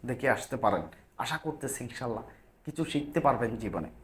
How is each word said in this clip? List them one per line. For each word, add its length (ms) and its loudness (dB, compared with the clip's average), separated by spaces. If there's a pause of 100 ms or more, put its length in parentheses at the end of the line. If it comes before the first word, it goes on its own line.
দেখে 180 -2 (100)
আসতে 280 -4
পারেন। 180 4 (420)
আশা 200 -2
করতেছি 420 -4
ইনশাল্লাহ 380 -4 (420)
কিছু 160 -4 (100)
শিখতে 340 0
পারবেন 240 4 (120)
জীবনে। 260 -2 (160)